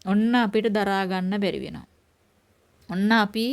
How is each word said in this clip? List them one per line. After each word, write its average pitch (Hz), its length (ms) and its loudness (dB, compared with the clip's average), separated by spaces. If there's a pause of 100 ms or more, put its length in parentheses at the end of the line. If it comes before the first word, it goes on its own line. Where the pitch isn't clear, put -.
ඔන්න 208 320 2
අපිට 220 360 2
දරා 196 360 0
ගන්න 185 300 -2
බැරි 185 240 -2
වෙනවා. - 280 -12 (1000)
ඔන්න 196 220 0
අපි 220 420 2